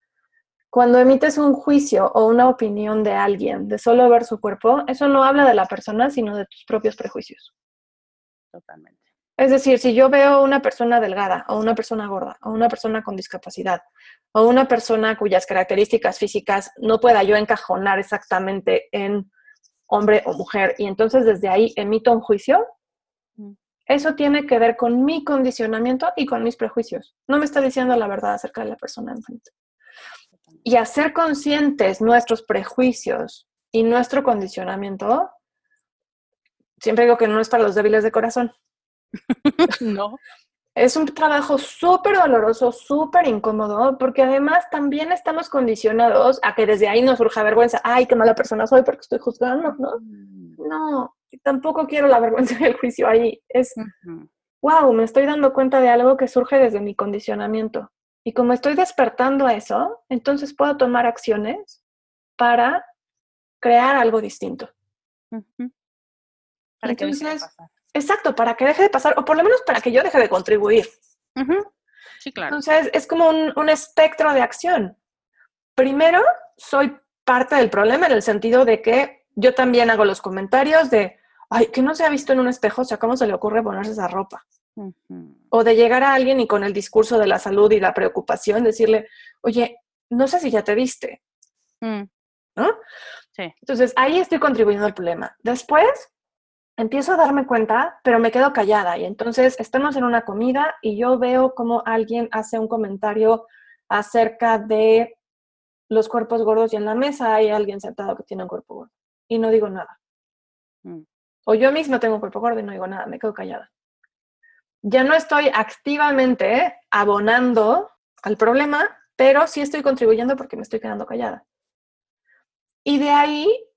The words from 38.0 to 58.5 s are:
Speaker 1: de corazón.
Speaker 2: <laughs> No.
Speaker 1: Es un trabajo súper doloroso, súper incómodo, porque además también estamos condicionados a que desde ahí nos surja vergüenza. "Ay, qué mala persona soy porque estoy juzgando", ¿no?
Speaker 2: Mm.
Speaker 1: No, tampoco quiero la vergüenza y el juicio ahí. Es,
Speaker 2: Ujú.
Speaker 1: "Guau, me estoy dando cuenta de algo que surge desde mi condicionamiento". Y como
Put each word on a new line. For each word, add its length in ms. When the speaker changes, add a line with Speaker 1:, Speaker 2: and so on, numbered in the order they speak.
Speaker 1:
de 100
corazón. 400
Speaker 2:
<laughs> 680
No. 360
Speaker 1:
Es 200
un 100
trabajo 520
súper 580
doloroso, 540
súper 560
incómodo, 720
porque 240
además 480
también 400
estamos 380
condicionados 960
a 120
que 100
desde 240
ahí 140
nos 160
surja 240
vergüenza. 400
"Ay, 240
qué 80
mala 220
persona 320
soy 140
porque 180
estoy 180
juzgando", 600
¿no? 220
Speaker 2:
Mm. 560
Speaker 1:
No, 480
tampoco 460
quiero 180
la 140
vergüenza 400
y 40
el 140
juicio 300
ahí. 400
Es, 280
Speaker 2:
Ujú. 520
Speaker 1:
"Guau, 300
me 120
estoy 220
dando 260
cuenta 280
de 80
algo 280
que 120
surge 300
desde 220
mi 140
condicionamiento". 960
Y 80
como 200